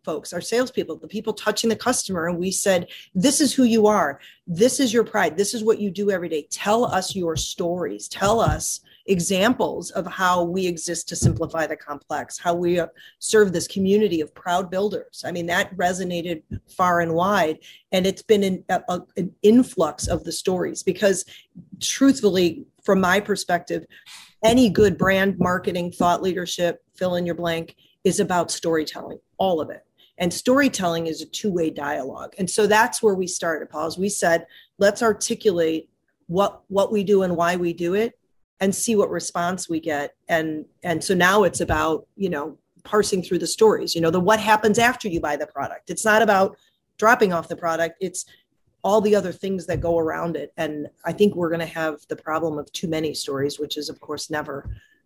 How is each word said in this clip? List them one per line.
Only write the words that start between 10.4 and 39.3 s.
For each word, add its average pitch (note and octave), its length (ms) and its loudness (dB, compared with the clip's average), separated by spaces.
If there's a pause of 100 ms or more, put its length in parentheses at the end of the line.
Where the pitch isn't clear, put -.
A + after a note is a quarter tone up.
we F3+ 240 -2
exist E3+ 420 -6
to E3+ 60 -10
simplify D#3+ 520 0
the D#3 80 -6
complex, C#3+ 600 -10
how F3 160 -2
we, F3 260 0
uh, D#3+ 80 -2 (320)
serve G#3+ 320 4
this E3 160 -2
community G3 540 2
of D3 120 -8
proud F3+ 380 -4
builders." F#3+ 560 -6
I E3 60 -8
mean, E3+ 140 -6
that F#3+ 280 -2
resonated F3+ 640 -4 (280)
far F3 320 2
and D#3+ 120 0
wide. F3 460 2 (320)
And F#3+ 160 2
it's F#3+ 140 -4
been G3+ 220 4
an, F#3 260 -2
a, F3+ 180 0
a, F3+ 140 -4 (160)
an F3+ 260 -6
influx G#3 640 4
of - 160 -2
the E3 80 -10
stories, F3+ 520 -4
because F#3+ 420 0 (560)
truthfully, F#3+ 840 2 (160)
from F#3+ 200 4
my F#3 180 4
perspective, F3 680 -4 (560)
any A#3+ 280 6
good D#3+ 280 4
brand F#3+ 400 2
marketing, F3+ 540 -2
thought F3 300 2
leadership, F3 600 -2 (140)
fill F3+ 200 -2
in F3 100 -2
your E3 100 -2
blank, E3 400 -4 (300)
is F#3+ 160 2
about F3 300 0
storytelling, - 680 -4 (180)
all F#3 220 2
of C#3+ 100 -6
it. - 140 -16 (360)
And F3 140 0
storytelling F#3+ 720 0
is D#3 160 -8
a D#3 60 -14
two-way F3 420 -4
dialogue. C#3+ 680 -8
And F#3+ 100 -4
so G#3+ 160 2
that's G#3+ 380 2
where G#3 100 6
we F#3 140 -2
started, E3 420 -4
Paul, D#3 180 -6
is D#3+ 120 -8
we G3 100 0
said, E3+ 380 0 (320)
"Let's G#3 240 4
articulate F#3 840 0 (360)
what, G2+ 440 0
what G2 220 0
we G3+ 120 0
do G3 180 4
and F3+ 160 -2
why E3+ 180 2
we F3 160 -2
do E3+ 220 -4
it A3 240 -2 (420)
and F#3+ 140 0
see A#3 220 -2
what G3 160 2
response F3 580 -4